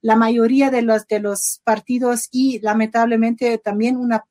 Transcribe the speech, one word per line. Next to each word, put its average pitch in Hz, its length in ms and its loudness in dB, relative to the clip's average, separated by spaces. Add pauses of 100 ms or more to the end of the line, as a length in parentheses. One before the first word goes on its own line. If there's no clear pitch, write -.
la 220 160 2
mayoría 233 540 2
de 247 100 0
los, 220 260 0
de 214 140 -2
los 202 440 -6
partidos 240 680 -2
y, 254 280 0
lamentablemente, 226 960 0
también 220 400 -2
una 240 320 -2